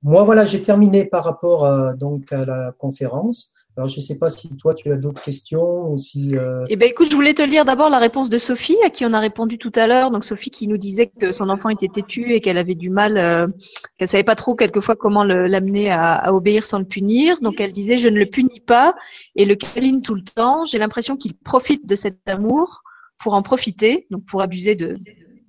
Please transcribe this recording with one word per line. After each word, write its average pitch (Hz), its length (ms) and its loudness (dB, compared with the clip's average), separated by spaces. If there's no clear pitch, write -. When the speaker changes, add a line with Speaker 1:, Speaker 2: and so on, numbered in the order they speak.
Speaker 1:
Moi, 160 240 6
voilà, 220 180 6
j'ai 202 180 -2
terminé 202 440 4
par 175 180 -4
rapport, 165 400 0
euh, 135 300 2
donc 143 400 -8
à 135 100 -4
la 127 340 -6
conférence. 139 760 -6
Alors, 131 140 -4
je 139 120 -10
sais 139 180 -10
pas 165 100 0
si - 280 -14
toi, 160 180 0
tu 147 160 -6
as 139 60 0
d'autres 135 260 -8
questions 170 680 -4
ou 143 60 -4
si… 139 380 -6
Euh 127 340 -4
Speaker 2:
Eh 220 60 -2
ben, 214 120 2
écoute, 302 220 2
je 302 60 2
voulais 285 180 4
te 302 80 0
lire 294 240 4
d'abord 269 240 4
la 285 80 4
réponse 240 320 0
de 220 80 0
Sophie, 247 480 0
à 330 60 2
qui - 120 -6
on 226 100 0
a 220 60 2
répondu 220 380 -4
tout 226 160 -10
à 226 140 4
l'heure. 254 240 4
Donc, 220 140 -4
Sophie - 260 -10
qui - 160 -8
nous 208 100 0
disait 196 300 0
que 208 240 -4
son 190 180 -4
enfant 196 200 -2
était 208 180 -2
têtu 233 480 -4
et 220 60 4
qu'elle 185 180 0
avait 180 160 -2
du 175 160 -8
mal, 208 260 2
euh, 170 300 2
qu'elle 185 100 -4
savait 196 160 2
pas 220 120 2
trop - 180 -4
quelquefois 220 420 0
comment 208 280 0
le, 185 240 2
l'amener 196 420 0
à, 170 240 2
à - 200 0
obéir 208 340 2
sans 208 100 -4
le 190 80 -4
punir. 240 540 2
Donc, 226 200 -4
elle 196 120 -4
disait, « 202 260 0
Je 233 120 4
ne 208 100 2
le 202 80 4
punis 254 320 0
pas 254 340 4
et 202 100 4
le 202 100 4
câline 262 480 -2
tout 233 100 -4
le 190 100 -6
temps. 262 420 0
J'ai 302 120 -4
l'impression 226 400 -4
qu'il 202 160 -8
profite 285 540 -2
de 196 80 0
cet 196 320 -6
amour 226 560 -2
pour 208 100 -2
en 202 80 2
profiter, 240 680 0
donc 180 140 -10
pour 196 180 -2
abuser 185 320 -2
de, 170 220 -8